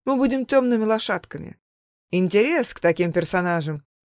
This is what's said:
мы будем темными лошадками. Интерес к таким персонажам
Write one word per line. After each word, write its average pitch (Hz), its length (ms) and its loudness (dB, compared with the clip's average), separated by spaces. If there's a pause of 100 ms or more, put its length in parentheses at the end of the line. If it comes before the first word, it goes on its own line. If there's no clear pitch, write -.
мы 269 100 0
будем 262 300 0
темными 247 380 2
лошадками. 214 720 -4 (540)
Интерес 208 640 2
к - 60 -16
таким 170 340 0
персонажам 170 720 -2 (220)